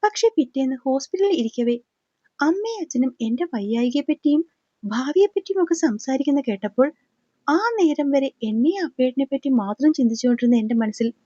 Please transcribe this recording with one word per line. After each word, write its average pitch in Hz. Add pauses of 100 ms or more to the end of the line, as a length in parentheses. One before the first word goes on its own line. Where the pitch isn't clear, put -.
പക്ഷെ 415
പിറ്റേന്ന് 262
ഹോസ്പിറ്റലിൽ 277
ഇരിക്കവേ 240 (640)
അമ്മയും 403
അച്ഛനും 262
എന്റെ 233
വയ്യായികയെപ്പറ്റിയും 285 (400)
ഭാവിയെപ്പറ്റിയും 370
ഒക്കെ 339
സംസാരിക്കുന്ന 277
കേട്ടപ്പോൾ 226 (560)
ആ 302 (240)
നേരം 294
വരെ 277 (120)
എന്നെ 269
അപ്പേട്ടനെ 254
പറ്റി 269
മാത്രം 247
ചിന്തിച്ചുകൊണ്ടിരുന്ന 240
എന്റെ 226
മനസ്സിൽ 226 (120)